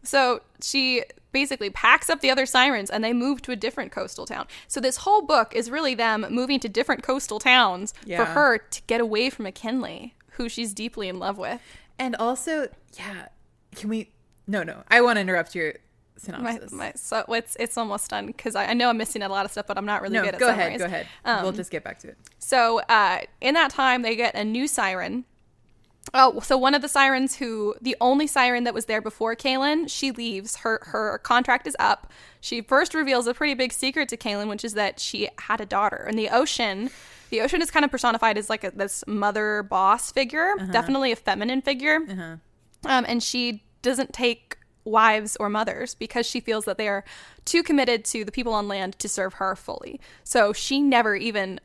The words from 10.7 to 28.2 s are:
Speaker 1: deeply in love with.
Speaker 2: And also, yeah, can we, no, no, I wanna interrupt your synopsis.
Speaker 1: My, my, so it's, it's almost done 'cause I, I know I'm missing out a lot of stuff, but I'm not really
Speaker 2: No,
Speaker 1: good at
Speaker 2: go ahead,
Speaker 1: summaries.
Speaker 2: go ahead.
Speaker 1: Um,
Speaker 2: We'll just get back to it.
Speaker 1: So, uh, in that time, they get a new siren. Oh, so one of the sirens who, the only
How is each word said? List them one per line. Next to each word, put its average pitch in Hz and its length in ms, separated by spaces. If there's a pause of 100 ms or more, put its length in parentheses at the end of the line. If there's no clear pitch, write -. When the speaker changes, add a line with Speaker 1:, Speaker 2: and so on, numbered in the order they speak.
Speaker 1:
deeply 214 360
in 185 100
love 190 180
with. 233 220 (400)
Speaker 2:
And 254 160
also, 262 540 (280)
yeah, 196 300 (480)
can 208 140
we, 220 220 (360)
no, 196 160
no, - 260
I 233 120
wanna 240 180
interrupt 185 340
your 160 200 (440)
synopsis. 233 540
Speaker 1:
My, - 60 (100)
my, 196 80
so - 340
it's, 233 300
it's 233 180
almost 208 320
done 214 240
'cause - 220
I, 196 120
I 214 60
know 240 160
I'm 233 80
missing 220 240
out 196 100
a - 20
lot 196 120
of 202 60
stuff, 208 160
but 202 100
I'm 202 80
not 208 160
really 196 120
Speaker 2:
No, 220 100
Speaker 1:
good 196 120
at 214 40
Speaker 2:
go 247 80
ahead, 208 320
Speaker 1:
summaries. - 0
Speaker 2:
go 185 60
ahead. 165 220 (180)
Speaker 1:
Um, 214 180
Speaker 2:
We'll 190 80
just 214 200
get 156 120
back - 160
to - 100
it. - 80 (220)
Speaker 1:
So, 233 420
uh, 208 380 (220)
in 269 140
that 311 160
time, 254 300
they 226 140
get 233 200
a 208 100
new 233 220
siren. 190 580 (880)
Oh, 262 260
so 262 180
one 262 160
of 285 80
the 294 60
sirens 269 480
who, 220 460
the 247 180
only 277 280